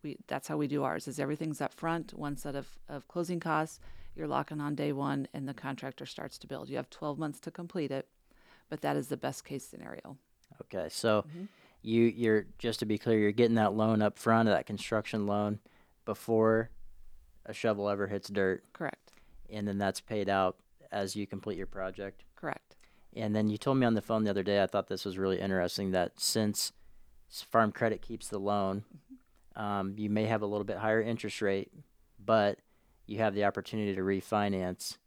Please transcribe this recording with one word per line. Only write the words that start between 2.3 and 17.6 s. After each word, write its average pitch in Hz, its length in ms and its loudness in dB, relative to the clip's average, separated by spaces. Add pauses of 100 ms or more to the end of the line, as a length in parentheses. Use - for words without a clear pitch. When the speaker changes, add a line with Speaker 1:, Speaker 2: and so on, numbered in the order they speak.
Speaker 1:
set 139 180 -6
of, 139 120 -6 (220)
of 143 180 -10
closing 175 320 -2
costs. 156 400 0 (360)
You're 156 120 -6
locking 147 340 -2
on 147 140 -2
day 147 180 -2
one, 139 400 -2
and 139 140 -6
the 139 60 -8
contractor 135 540 -8
starts - 320 -12
to - 80 -16
build. 135 220 -8
You 139 80 -4
have 139 140 -6
twelve 147 280 -6
months 147 220 -4
to 160 100 -10
complete 170 400 -4
it, 135 160 -4 (640)
but 151 120 -8
that 147 140 0
is 143 140 -2
the 135 80 -2
best 135 280 -6
case 139 200 -8
scenario. - 520 -14 (440)
Speaker 2:
Okay, 87 280 -4
so 107 380 2
Speaker 1:
Mm-hmm. 165 160 -10 (380)
Speaker 2:
you, 113 220 4
you're, 110 420 4 (140)
just 113 200 -2
to - 60 -2
be 107 120 2
clear, 110 220 4
you're 104 120 6
getting 113 240 6
that 107 180 4
loan 110 280 4
up 104 160 2
front, 113 300 6
that 87 180 4
construction 107 640 -2
loan, 104 320 0 (460)
before 110 640 2 (760)
a 101 80 -10
shovel 101 360 0